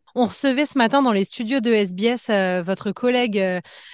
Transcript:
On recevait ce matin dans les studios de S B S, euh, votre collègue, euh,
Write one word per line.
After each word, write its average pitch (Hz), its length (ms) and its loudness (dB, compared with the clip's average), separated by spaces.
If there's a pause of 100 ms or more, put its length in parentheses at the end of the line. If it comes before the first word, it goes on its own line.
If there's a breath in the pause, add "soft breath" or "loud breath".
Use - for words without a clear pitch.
(160)
On 240 100 2
recevait 262 400 0
ce - 140 -2
matin 247 240 4
dans 254 80 2
les 196 140 2
studios 247 340 -4
de 233 120 0
S 208 220 2
B 190 120 -4
S, 240 260 -2
euh, 185 320 0
votre 190 280 -4
collègue, 247 460 0
euh, 185 240 -2 (320 loud breath)